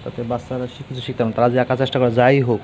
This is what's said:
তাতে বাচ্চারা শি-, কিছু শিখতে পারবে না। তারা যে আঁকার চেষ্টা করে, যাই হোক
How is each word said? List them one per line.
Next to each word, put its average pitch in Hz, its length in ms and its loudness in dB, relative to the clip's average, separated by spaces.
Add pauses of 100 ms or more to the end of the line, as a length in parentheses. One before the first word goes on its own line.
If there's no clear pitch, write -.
তাতে 120 160 -12 (120)
বাচ্চারা 123 420 -6
শি-, - 140 -16
কিছু 127 180 -10
শিখতে 123 160 -6
পারবে 113 100 0
না। 107 60 -4
তারা 117 160 4
যে 123 100 2
আঁকার 127 180 0
চেষ্টা 135 200 -2
করে, 123 180 2
যাই 131 280 6
হোক 107 160 0